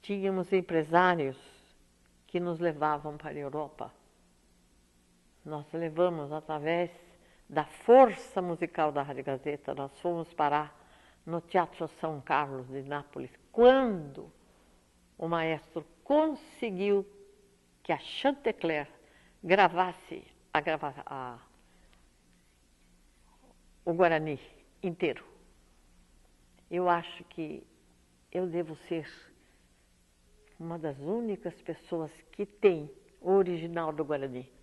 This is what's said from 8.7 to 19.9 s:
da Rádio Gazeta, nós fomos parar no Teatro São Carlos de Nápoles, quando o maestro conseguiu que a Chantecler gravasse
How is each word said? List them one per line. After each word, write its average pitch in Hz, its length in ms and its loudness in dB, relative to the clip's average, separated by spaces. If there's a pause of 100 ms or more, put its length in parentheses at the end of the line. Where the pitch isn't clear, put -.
da 143 100 -2
Rádio 139 220 -8
Gazeta, 139 500 -6
nós 139 260 -10
fomos 170 340 -4
parar 151 440 0 (500)
no 165 140 -4
Teatro 170 440 -2 (140)
São 156 220 -6
Carlos 139 460 -2
de 135 140 -10
Nápoles, 139 480 -10 (220)
quando 233 800 4 (840)
o 165 100 -4
maestro 160 560 -2 (180)
conseguiu 202 1040 0 (760)
que - 100 -4
a 151 60 -2
Chantecler 190 880 -2 (560)
gravasse 180 800 2 (300)